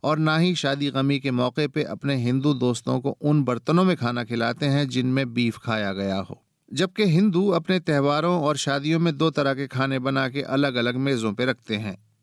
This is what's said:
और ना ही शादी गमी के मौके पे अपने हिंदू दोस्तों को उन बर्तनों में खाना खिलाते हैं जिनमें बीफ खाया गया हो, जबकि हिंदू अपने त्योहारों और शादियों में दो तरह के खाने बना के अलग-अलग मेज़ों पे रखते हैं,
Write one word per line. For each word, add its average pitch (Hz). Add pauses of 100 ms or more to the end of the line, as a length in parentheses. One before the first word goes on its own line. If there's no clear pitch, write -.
और 151
ना 156
ही 175
शादी 143
गमी 135
के 135
मौके 123
पे 143
अपने 135
हिंदू 131
दोस्तों 123
को 123
उन 147
बर्तनों 127
में 180
खाना 120
खिलाते 117
हैं 139
जिनमें 127
बीफ 117
खाया 107
गया 98
हो, - (300)
जबकि 185
हिंदू 190
अपने 180
त्योहारों 156
और 143
शादियों 143
में 165
दो 160
तरह 139
के 135
खाने 131
बना 135
के 135
अलग-अलग 123
मेज़ों 127
पे 120
रखते 123
हैं, 104 (260)